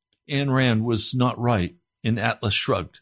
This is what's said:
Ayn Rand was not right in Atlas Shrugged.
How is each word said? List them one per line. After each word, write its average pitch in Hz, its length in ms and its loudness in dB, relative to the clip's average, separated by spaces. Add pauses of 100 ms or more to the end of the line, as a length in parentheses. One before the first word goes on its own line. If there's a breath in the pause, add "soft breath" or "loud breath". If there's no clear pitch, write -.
(260)
Ayn 139 240 -2
Rand 123 360 2
was 113 280 0
not 127 240 0
right 110 380 0 (260)
in 113 160 0
Atlas 113 360 -2
Shrugged. - 480 -2